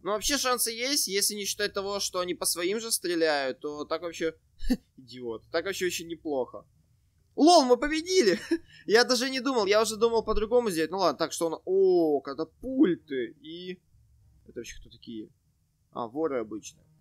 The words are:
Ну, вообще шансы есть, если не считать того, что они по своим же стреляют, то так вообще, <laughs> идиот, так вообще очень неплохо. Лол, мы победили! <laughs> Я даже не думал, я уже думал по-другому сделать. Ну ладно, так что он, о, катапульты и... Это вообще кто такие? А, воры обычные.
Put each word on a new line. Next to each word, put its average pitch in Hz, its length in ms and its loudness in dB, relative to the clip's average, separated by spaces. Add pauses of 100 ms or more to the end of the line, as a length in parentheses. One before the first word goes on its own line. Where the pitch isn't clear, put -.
Ну, 196 60 -2
вообще 220 260 0
шансы 247 320 0
есть, 254 380 -2
если 202 260 0
не 208 120 -6
считать 208 260 -4
того, 202 260 -4
что 185 220 -4
они 180 140 -4
по - 100 -8
своим 185 340 -2
же 226 140 -6
стреляют, 156 680 -2
то 147 260 -10
так 160 180 -6
вообще, 160 340 -6 (200)
<laughs> - 400 -4
идиот, 123 540 -12
так 165 140 -2
вообще 185 220 -4
очень 170 200 -6
неплохо. 139 580 -6 (720)
Лол, 311 300 8
мы 247 120 6
победили! 311 640 2 (100)
<laughs> - 380 -6
Я 220 160 6
даже 240 280 0
не 262 100 -4
думал, 240 260 0
я 208 160 4
уже 220 140 -2
думал 226 260 2
по-другому 220 480 0
сделать. 160 220 0
Ну 196 60 -4
ладно, 170 200 2
так 156 140 -2
что 170 160 -2
он, 160 160 -6
о, 180 560 4
катапульты 160 1200 -2
и... 180 400 -12 (680)
Это - 140 -14
вообще - 200 -16
кто 123 100 -20
такие? 117 380 -16 (600)
А, 120 160 -6
воры 139 320 -2
обычные. 107 480 -10 (140)